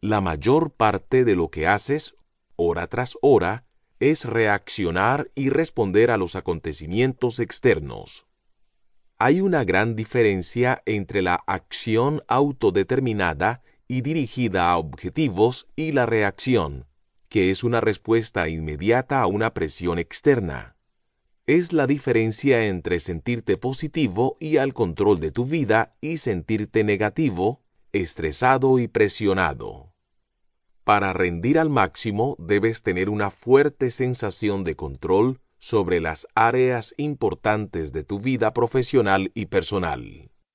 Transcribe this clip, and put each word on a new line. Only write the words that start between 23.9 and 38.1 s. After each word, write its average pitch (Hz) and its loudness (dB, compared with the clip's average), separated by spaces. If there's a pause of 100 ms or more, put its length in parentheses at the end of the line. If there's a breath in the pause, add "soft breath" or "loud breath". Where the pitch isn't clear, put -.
y 156 -2
al 135 2
control 98 2
de 78 -4
tu 120 -4
vida 123 0
y 156 -6
sentirte 104 -2
negativo, 104 0 (300)
estresado 127 2
y 117 -2
presionado. 92 -2 (920)
Para 101 2
rendir 90 0
al 160 2
máximo 113 -2
debes 101 0
tener 92 0
una 104 -2
fuerte 135 2
sensación 107 -2
de 82 -4
control 92 0 (180)
sobre 90 0
las 80 -6
áreas 120 0
importantes 107 -4
de 76 -6
tu 101 -8